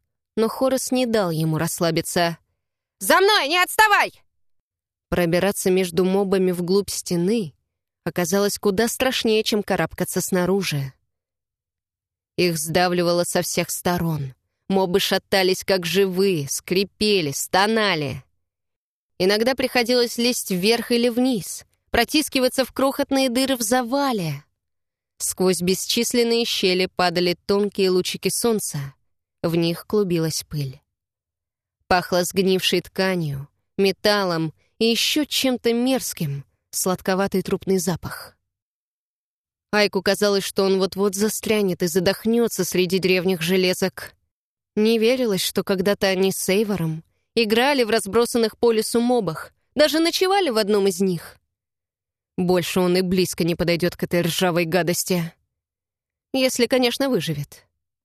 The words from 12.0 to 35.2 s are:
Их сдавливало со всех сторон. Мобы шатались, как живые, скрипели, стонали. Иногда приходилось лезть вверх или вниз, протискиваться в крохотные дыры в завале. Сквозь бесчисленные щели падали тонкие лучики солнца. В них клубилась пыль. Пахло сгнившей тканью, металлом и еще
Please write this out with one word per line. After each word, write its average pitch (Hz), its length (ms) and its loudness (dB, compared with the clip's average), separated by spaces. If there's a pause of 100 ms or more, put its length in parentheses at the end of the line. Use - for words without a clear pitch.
Их 175 180 0
сдавливало 175 680 0
со 180 180 -2
всех - 260 -4
сторон. 165 640 -4 (360)
Мобы 190 320 2
шатались, 190 640 0
как 190 200 0
живые, 180 640 0
скрипели, 190 840 -2
стонали. 190 920 0 (960)
Иногда 214 380 2
приходилось 247 640 0
лезть 240 340 -2
вверх 214 400 0
или 240 160 2
вниз, 240 560 -2 (260)
протискиваться 254 760 0
в - 60 -6
крохотные 269 580 0
дыры 262 280 0
в 240 60 -8
завале. 233 800 -2 (720)
Сквозь 185 460 -2
бесчисленные 233 800 0
щели 185 420 0
падали 180 580 0
тонкие 202 460 0
лучики 185 380 -2
солнца. 214 500 -2 (640)
В 170 140 -2
них 170 320 0
клубилась 175 600 -2
пыль. 139 320 -8 (1080)
Пахло 180 340 2
сгнившей 180 600 0
тканью, 165 680 -4 (280)
металлом 190 800 0 (240)
и 226 60 2
еще 233 400 0